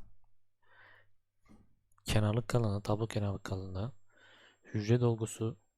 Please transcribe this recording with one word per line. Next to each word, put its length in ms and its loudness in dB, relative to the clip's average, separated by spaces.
Kenarlık 420 2
kalınlığı, 340 2
tablo 260 0
kenarlık 360 -2
kalınlığı, 500 -6
hücre 360 2
dolgusu, 580 -2